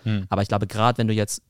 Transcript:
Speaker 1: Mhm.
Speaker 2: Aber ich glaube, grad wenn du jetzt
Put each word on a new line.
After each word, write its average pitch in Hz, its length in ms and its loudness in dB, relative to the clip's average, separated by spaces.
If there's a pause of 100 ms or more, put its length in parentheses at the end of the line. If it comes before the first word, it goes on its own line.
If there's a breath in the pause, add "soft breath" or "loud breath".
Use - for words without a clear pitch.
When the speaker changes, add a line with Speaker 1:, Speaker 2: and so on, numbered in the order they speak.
Speaker 1:
Mhm. 104 240 -2
Speaker 2:
Aber 98 140 0
ich 101 60 -2
glaube, 104 200 -2
grad 113 280 2
wenn 113 120 2
du 110 40 2
jetzt 107 380 -2